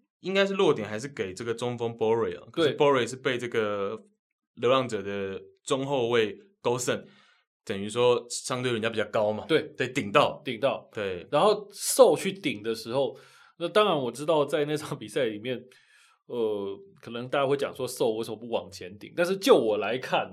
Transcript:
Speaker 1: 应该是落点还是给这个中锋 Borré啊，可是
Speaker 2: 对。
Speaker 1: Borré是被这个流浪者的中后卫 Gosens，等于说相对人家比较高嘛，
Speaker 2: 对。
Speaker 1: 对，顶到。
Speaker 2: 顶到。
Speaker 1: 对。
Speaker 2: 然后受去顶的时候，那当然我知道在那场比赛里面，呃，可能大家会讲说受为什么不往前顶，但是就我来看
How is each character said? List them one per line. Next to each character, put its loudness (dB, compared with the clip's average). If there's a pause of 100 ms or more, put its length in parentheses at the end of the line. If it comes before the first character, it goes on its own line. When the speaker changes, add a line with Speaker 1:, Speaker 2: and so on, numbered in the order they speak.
(220)
Speaker 1:
应 -4
该 4
是 0
落 6
点 -6
还 -6
是 -8
给 -6
这 -8
个 -2
中 -4
锋 -4
Borré 0
啊， -20
可 0
是 2
Speaker 2:
对。 -10
Speaker 1:
Borré 4
是 -8
被 -2
这 -6
个 -2 (520)
流 2
浪 2
者 -6
的 -6 (240)
中 -2
后 0
卫 2 (280)
Gosens， 0 (600)
等 -6
于 -6
说 2
相 -6
对 0
人 -2
家 0
比 -6
较 0
高 0
嘛， -6
Speaker 2:
对。 4 (160)
Speaker 1:
对， -2
顶 -4
到。 4
Speaker 2:
顶 -8
到。 -2
Speaker 1:
对。 -6
Speaker 2:
然 0
后 2
受 6
去 -4
顶 -6
的 -4
时 -10
候， -2 (440)
那 -4
当 4
然 2
我 -2
知 -10
道 4
在 0
那 -2
场 -6
比 -12
赛 -2
里 -4
面， -8 (600)
呃， -2 (240)
可 -16
能 -8
大 0
家 2
会 2
讲 -2
说 -6
受 0
为 -4
什 -10
么 -8
不 -14
往 -4
前 -14
顶， -18
但 0
是 0
就 6
我 6
来 -2
看 -2